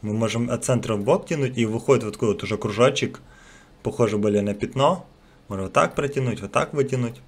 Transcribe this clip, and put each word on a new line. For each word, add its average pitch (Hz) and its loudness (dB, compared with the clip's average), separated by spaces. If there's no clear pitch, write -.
Мы 104 -4
можем 117 0
от 120 -2
центра 113 0
в 101 -2
бок 147 2
тянуть, 135 -2
и 117 2
выходит 113 2
вот 104 -6
такой 113 0
вот 101 -2
уже 107 -4
кружочек, 120 0
похоже 107 0
более 101 2
на 101 -2
пятно. 135 0
Можно 95 -6
вот 95 -8
так 160 2
протянуть, 135 -2
вот 101 -10
так 143 0
вытянуть. 127 -2